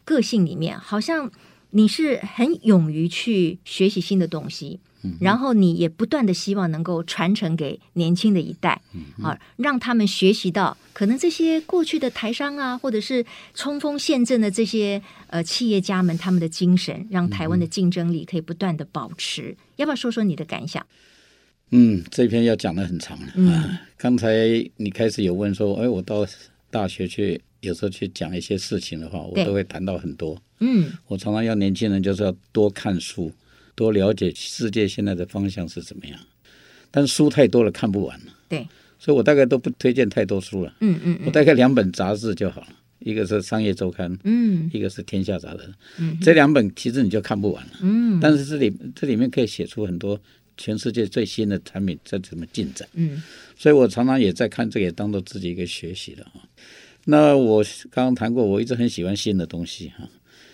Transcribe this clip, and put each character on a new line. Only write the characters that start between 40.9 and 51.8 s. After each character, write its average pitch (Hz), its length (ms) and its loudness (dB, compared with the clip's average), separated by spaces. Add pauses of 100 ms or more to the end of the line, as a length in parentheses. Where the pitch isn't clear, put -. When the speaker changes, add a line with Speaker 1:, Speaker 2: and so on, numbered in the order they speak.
Speaker 1:
嗯， 170 160 0
嗯。 117 60 -10
Speaker 2:
我 156 60 0
大 151 120 6
概 151 100 8
两 131 220 6
本 95 160 4
杂 95 240 -2
志 107 180 -4
就 92 160 -4
好 - 120 -10
了， - 60 -20 (320)
一 110 140 -6
个 107 140 -2
是 104 140 0
《商 110 200 -4
业 104 120 0
周 90 180 -4
刊》， 87 180 -8 (140)
Speaker 1:
嗯。 202 480 2
Speaker 2:
一 113 80 -6
个 98 100 -4
是 95 160 -10
《天 98 160 -4
下 92 160 -2
杂 - 180 -12
志》。 - 80 -16 (340)
Speaker 1:
嗯 165 180 -4
哼。 165 60 -8
Speaker 2:
这 180 100 8
两 151 220 8
本 110 240 2
其 - 120 -4
实 127 140 0
你 101 60 2
就 107 100 0
看 104 200 -4
不 98 120 0
完 - 140 -8
了。 - 60 -20 (100)
Speaker 1:
嗯。 214 400 2
Speaker 2:
但 151 160 6
是 139 80 -2
这 151 100 -6
里， 120 180 2 (220)
这 - 100 -6
里 127 120 0
面 123 120 2
可 131 120 0
以 117 40 2
写 90 200 -6
出 107 200 -6
很 90 140 -6
多 101 180 -4 (400)
全 107 200 -6
世 120 140 -4
界 113 140 0
最 107 200 -2
新 104 220 -4
的 101 160 -2
产 98 220 -6